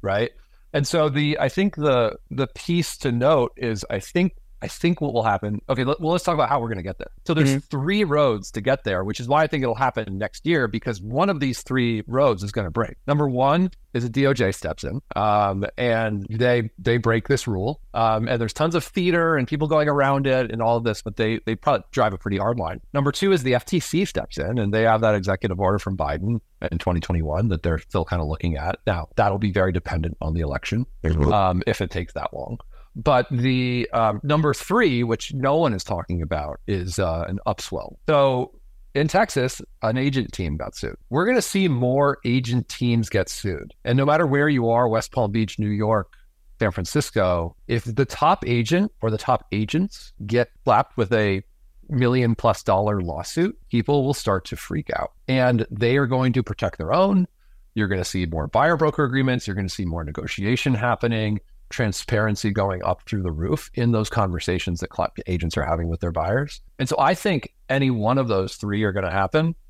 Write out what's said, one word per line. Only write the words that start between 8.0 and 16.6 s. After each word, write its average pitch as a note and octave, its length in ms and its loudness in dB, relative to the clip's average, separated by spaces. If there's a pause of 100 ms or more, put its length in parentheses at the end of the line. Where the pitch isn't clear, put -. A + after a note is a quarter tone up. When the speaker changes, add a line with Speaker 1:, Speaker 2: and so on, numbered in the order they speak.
Speaker 1:
roads C#3 480 0
to G#2+ 100 -6
get C3 220 0
there, F#2 200 0
which G#2 160 -6
is A#2+ 80 -8
why D3 140 4
I D#3 40 2
think D3 160 -2
it'll A#2+ 120 0
happen A2 420 -2
next G#2+ 300 -8
year, D#3 200 2
because G#2+ 340 -4
one B2+ 280 -2
of E3 120 -2
these C3 220 -4
three A#2 440 0
roads A#2+ 360 2
is G2+ 100 -6
gonna G2 180 -4
break. G#2 240 -2 (120)
Number D3 220 2
one C#3 420 2 (220)
is A#2 120 -2
a A#2+ 40 -4
D C#3 180 2
O C3+ 60 4
J G#2 200 2
steps - 300 -8
in, A2 200 -6 (120)
um, G2+ 520 2 (100)
and A2+ 540 0
they, A#2+ 480 2